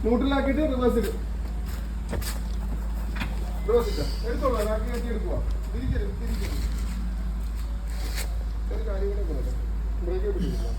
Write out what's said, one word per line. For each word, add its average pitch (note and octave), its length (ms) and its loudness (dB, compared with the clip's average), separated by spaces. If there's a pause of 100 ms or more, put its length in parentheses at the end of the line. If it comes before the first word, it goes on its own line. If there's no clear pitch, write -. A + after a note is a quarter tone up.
ന്യൂട്രലാക്കിയിട്ട് C4+ 580 4 (120)
റിവേഴ്സ് A#3+ 280 4
ഇട്. - 80 0 (2500)
റിവേഴ്സ് A#3+ 240 6
ഇട്ടോ. D3 140 0 (220)
എടുത്തോളാം, B3+ 420 2
ബാക്കി G#3+ 220 0
കയറ്റി A#3+ 220 0
എടുക്കുവാ. - 260 0 (340)
തിരിക്കരുത്, - 480 0
തിരിക്കരുത്. G3 380 0 (2250)
ഒരു - 160 0
കാര്യം - 200 2
കൂടെ - 200 0
പറയട്ടെ. - 240 0 (520)
ബ്രേക്ക് F#3 300 0
പിടിക്കില്ല. - 440 0